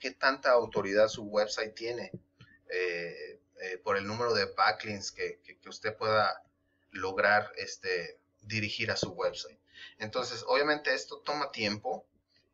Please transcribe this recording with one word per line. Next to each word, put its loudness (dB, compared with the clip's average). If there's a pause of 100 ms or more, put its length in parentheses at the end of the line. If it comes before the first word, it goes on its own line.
qué -4
tanta 2
autoridad 4
su -6
website 0
tiene, -6 (580)
eh, -4 (220)
eh, -6
por 2
el 0
número 0
de 2 (100)
backlinks 0
que, -6
que, -20
que -20
usted -6
pueda 2 (480)
lograr, 2
este, -4 (220)
dirigir -2
a 0
su -2
website. -4 (380)
Entonces, -6
obviamente 4
esto -6
toma -2
tiempo, -4 (480)